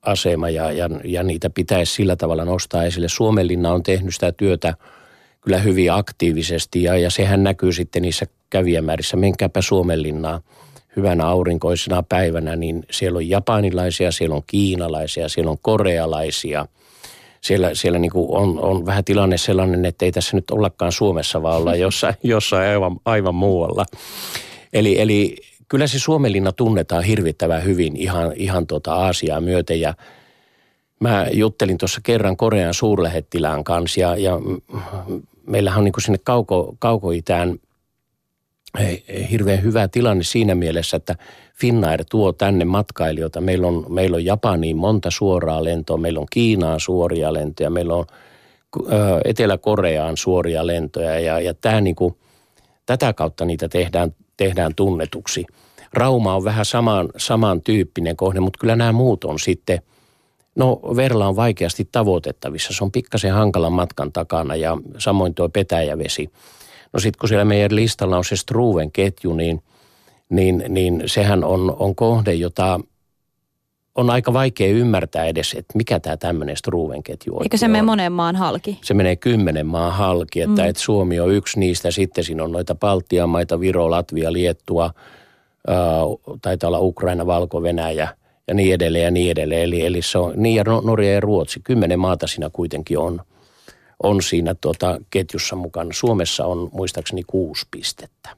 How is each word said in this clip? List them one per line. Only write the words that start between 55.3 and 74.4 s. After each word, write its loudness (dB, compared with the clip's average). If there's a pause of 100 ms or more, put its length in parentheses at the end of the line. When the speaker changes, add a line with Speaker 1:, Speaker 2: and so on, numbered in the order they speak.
Speaker 1:
Rauma 2
on 0
vähän 0
saman-, 0
samantyyppinen 0
kohde, 0
mut 0
kyllä 2
nämä 2
muut 2
on -4
sitten, -2 (760)
no 2 (160)
Verla 2
on 0
vaikeasti -2
tavoitettavissa. -2
Se -4
on -2
pikkasen -2
hankalan 2
matkan -2
takana -4
ja -2 (200)
samoin 0
tuo 0
Petäjävesi. -2 (640)
No 0
sit 0
kun -2
siellä 4
meidän 4
listalla 0
on 0
se -4
Struven 0
ketju, 0
niin, -2 (640)
niin, 2
niin 0
sehän 2
on, 0
on 0
kohde, 2
jota 0 (1160)
on 2
aika 2
vaikea 2